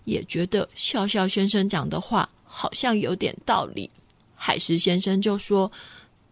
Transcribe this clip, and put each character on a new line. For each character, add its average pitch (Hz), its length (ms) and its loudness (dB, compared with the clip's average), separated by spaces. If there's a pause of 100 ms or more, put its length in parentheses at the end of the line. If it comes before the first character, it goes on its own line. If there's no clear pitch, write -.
也 - 220 -2
觉 170 200 -2
得 190 300 0
笑 208 320 -2
笑 196 200 2
先 196 220 2
生 202 180 2
讲 151 220 -2
的 156 100 -4
话 202 300 0 (140)
好 - 300 -8
像 240 220 0
有 180 200 0
点 - 200 -4 (100)
道 185 200 2
理。 - 240 -10 (460)
海 - 240 0
狮 170 180 0
先 180 240 2
生 196 180 2
就 202 200 0
说 196 320 2 (600)